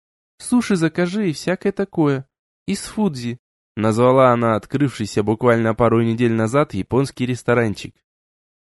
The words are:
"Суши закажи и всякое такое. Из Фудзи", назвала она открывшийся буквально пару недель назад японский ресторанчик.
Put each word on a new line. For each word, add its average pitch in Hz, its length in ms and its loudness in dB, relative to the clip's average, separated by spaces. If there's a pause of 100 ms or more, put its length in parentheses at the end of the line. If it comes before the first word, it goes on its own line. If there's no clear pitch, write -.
(380)
"Суши 226 400 0
закажи 175 520 -2
и 147 40 -2
всякое 190 400 -4
такое. 147 520 -2 (420)
Из 196 160 -4
Фудзи", 127 540 -4 (380)
назвала 123 560 4
она 117 240 2
открывшийся 110 680 -2
буквально 113 520 2
пару 113 260 2
недель 117 300 0
назад 113 420 0
японский 123 520 -4
ресторанчик. 120 680 -2 (680)